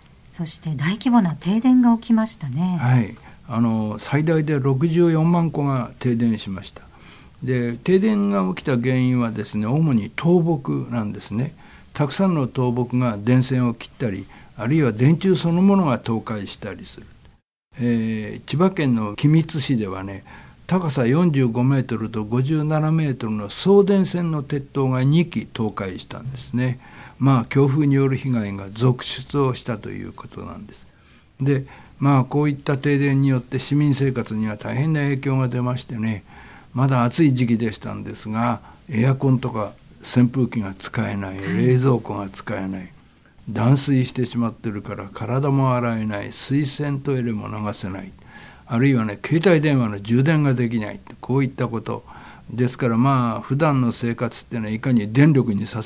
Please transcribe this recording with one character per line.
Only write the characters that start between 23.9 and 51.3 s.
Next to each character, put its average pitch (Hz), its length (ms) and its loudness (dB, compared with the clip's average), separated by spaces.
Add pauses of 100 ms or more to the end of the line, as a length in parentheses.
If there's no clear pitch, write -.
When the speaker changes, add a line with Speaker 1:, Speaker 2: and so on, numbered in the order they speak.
Speaker 2:
線 175 240 -2
の 151 120 -2
鉄 135 260 -6
塔 135 200 0
が 127 160 0
二 156 220 4
基 - 160 -6
倒 - 220 -6
壊 98 340 -6
し - 80 -14
た - 140 -12
ん 127 100 -10
で 131 80 -10
す - 160 -12
ね。 127 260 -2 (380)
ま 131 220 4
あ、 110 40 -2
強 139 220 4
風 147 200 2
に 139 100 4
よ 135 120 4
る 131 80 0
被 131 140 -4
害 107 240 -2
が 98 180 -10
続 123 320 0
出 - 340 -6
を 131 160 2
し - 80 -14
た 117 140 -6
と 101 140 -10
い 98 140 -10
う 95 80 -14
こ - 140 -18
と - 160 -14
な 90 120 -12
ん - 120 -16
で - 60 -20
す。 - 140 -20 (540)
で、 135 260 0 (320)
ま 139 220 4
あ、 123 40 2
こ 147 200 0
う 151 40 2
い 143 60 0
っ - 20 -12
た 139 220 -2
停 143 200 0
電 139 220 2
に 139 80 4
よ 131 100 2
っ 117 40 -4
て - 160 -6
市 - 160 -4
民 147 200 4
生 135 180 0
活 113 220 -6
に 110 140 -2
は 104 80 -6
大 110 180 -8
変 151 180 0
な 147 100 0
影 139 160 0
響 135 180 -2
が 131 120 0
出 123 120 -4
ま 123 160 -2
し - 80 -8
て 120 120 -10
ね、 110 280 -4 (480)
ま 131 160 2
だ 127 160 2
暑 123 200 2
い 135 100 4
時 123 120 2
期 113 120 2
で 113 140 -2
し - 60 -12
た 110 140 -12
ん 104 100 -10
で 104 140 -12
す - 120 -12
が、 113 320 -2 (280)
エ 117 180 0
ア 135 80 4
コ 135 160 0
ン 127 80 4
と 120 120 -4
か 107 220 -6 (280)
扇 123 280 2
風 123 180 0
機 117 140 -4
が 98 140 -6
使 107 340 -6
え 101 80 -6
な 98 160 -6
い、 98 40 -12
Speaker 1:
は 98 60 -12
い。 113 240 0
Speaker 2:
冷 127 120 4
蔵 127 200 2
庫 110 180 -8
が 101 140 -8
使 - 260 -10
え 95 120 -6
な 95 120 -6
い、 90 100 -16 (580)
断 110 280 2
水 135 300 2
し - 60 -10
て 123 140 -2
し 120 120 -6
ま 117 100 0
っ - 60 -8
て 113 160 -8
る 101 120 -8
か 101 120 -10
ら 98 180 -12
体 127 380 -2
も 131 260 2
洗 117 240 -2
え 110 60 -4
な 104 180 -6
い、 107 80 -12
水 139 340 -2
洗 143 340 -4
ト 139 120 -4
イ 127 100 -2
レ 117 100 -4
も 104 160 -8
流 107 260 -6
せ - 160 -8
な 95 120 -10
い、 95 80 -16 (560)
あ 120 120 -2
る 135 100 4
い 135 60 4
は 113 100 2
ね、 101 200 -6
携 165 240 2
帯 160 120 6
電 147 180 2
話 117 100 2
の 101 120 -4
充 120 240 2
電 156 180 4
が 139 100 2
で 120 160 0
き 113 120 -2
な 104 100 -6
い、 101 100 -12 (200)
こ 123 160 -2